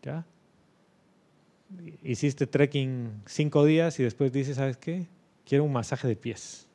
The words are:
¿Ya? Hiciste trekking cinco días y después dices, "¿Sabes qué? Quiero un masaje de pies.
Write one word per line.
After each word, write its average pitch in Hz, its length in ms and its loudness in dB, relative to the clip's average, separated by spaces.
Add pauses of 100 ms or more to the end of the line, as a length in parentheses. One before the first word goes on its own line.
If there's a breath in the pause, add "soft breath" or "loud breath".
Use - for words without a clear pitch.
¿Ya? 156 220 -8 (1800)
Hiciste 139 440 0
trekking 131 800 -2
cinco 151 380 2
días 156 360 4
y - 40 4
después 123 280 0
dices, 139 240 -2
"¿Sabes 135 200 -2
qué? 175 300 -6 (380)
Quiero 139 200 4
un 147 80 0
masaje 127 360 -2
de 110 80 2
pies. - 580 -10